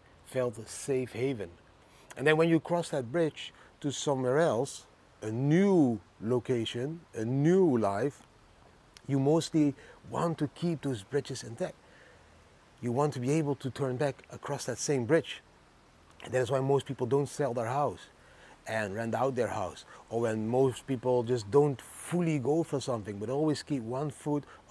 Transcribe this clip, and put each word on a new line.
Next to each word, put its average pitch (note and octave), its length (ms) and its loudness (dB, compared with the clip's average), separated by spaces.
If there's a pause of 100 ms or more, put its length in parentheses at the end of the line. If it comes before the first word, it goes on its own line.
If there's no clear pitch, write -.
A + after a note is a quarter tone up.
(260)
felt B2 320 -4
a G#2+ 100 -14
safe B2+ 460 -4
haven. A2 380 -4 (640)
And C3 80 -2
then D#3 120 6
when E3 120 4
you E3 100 6
cross E3+ 300 -2
that B2+ 220 -4
bridge D#3+ 420 -2 (280)
to C#3+ 100 -2
somewhere C3 480 0
else, C#3 480 0 (340)
a A2 80 -6
new C#3+ 720 4 (200)
location, B2 840 -2 (120)
a A2+ 100 -4
new D3 540 4
life, G#2+ 460 0 (840)
you C3+ 120 2
mostly D3+ 560 2 (340)
want D3+ 280 -2
to D3+ 180 -2
keep E3+ 260 -4
those B2 220 -4
bridges C3+ 400 -6
intact. A#2+ 320 -8 (1080)
You A#2+ 100 -4
want C#3+ 220 2
to C3 60 -6
be B2 120 -2
able D3 240 2
to C3 140 -8
turn B2+ 280 -4
back C#3 340 -2
across - 340 -8
that A#2+ 120 -6
same C3+ 280 0
bridge. D#3 360 2 (840)
And - 100 -10
that B2+ 60 4
is A#2+ 120 0
why C3+ 80 2
most C3+ 260 2
people B2+ 220 -4
don't C#3 200 2
sell C3 260 -2
their A#2+ 120 -2
house B2+ 420 -2 (600)
and G#2+ 280 -2
rent A2+ 200 -2
out C3 200 0
their A#2 120 0
house, F#2 380 -6 (260)
or A#2 100 -2
when A2 260 0
most B2+ 380 2
people B2 380 0
just A2+ 260 -2
don't C#3+ 320 4
fully E3 560 -2
go C#3+ 240 2
for D3+ 180 -2
something, G#2+ 380 -4
but G#2 100 -6
always C#3+ 360 0
keep C#3 180 -4
one C3 300 -6
foot D3 320 -4 (280)